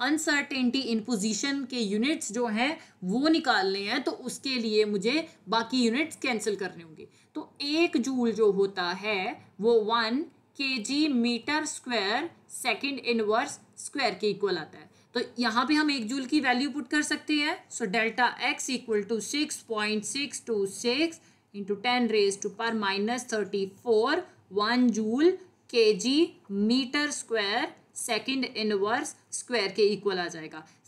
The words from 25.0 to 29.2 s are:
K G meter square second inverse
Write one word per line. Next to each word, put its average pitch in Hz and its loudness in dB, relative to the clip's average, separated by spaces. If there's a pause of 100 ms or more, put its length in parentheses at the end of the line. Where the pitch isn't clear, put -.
K 240 4 (140)
G 226 0 (360)
meter 247 2
square 226 -2 (280)
second 247 -2 (140)
inverse 214 0 (200)